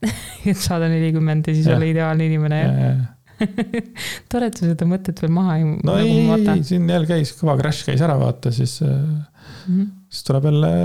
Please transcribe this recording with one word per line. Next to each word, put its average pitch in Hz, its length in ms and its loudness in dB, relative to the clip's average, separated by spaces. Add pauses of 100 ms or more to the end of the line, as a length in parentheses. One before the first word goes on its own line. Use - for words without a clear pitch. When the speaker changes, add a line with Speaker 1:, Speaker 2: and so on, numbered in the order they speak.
(160)
Speaker 1:
<laughs> - 340 -6
Et 190 80 0
saada 165 300 0
nelikümmend 160 600 0
ja 156 80 0
siis 156 100 2
Speaker 2:
Jah. 160 120 4
Speaker 1:
olla 160 100 0
ideaalne 160 400 0
inimene, 151 320 0
jah? 131 140 2
Speaker 2:
Ja, 131 160 2
ja, 131 60 2
ja. 127 160 -4 (240)
Speaker 1:
<laughs> - 960 -6
Tore, 240 160 0
et - 80 -8
sa - 80 -4
seda 170 240 0
mõtet 185 320 -4
veel 160 140 0
maha 180 240 2
ei, 160 60 2 (200)
Speaker 2:
No 170 140 2
Speaker 1:
nagu 214 60 4
Speaker 2:
ei, 226 200 4
Speaker 1:
vaata. 220 320 2
Speaker 2:
ei, 170 80 0
siin 175 240 0
jälle 170 200 2
käis, 160 280 0
kõva 151 220 0
crash 147 260 -2
käis 131 160 0
ära, 160 160 2
vaata, 127 360 0
siis, 123 280 -2
äh, 139 140 0 (720)
Speaker 1:
Mhm. 185 160 0 (260)
Speaker 2:
siis - 160 -14
tuleb 135 220 0
jälle 151 240 2 (140)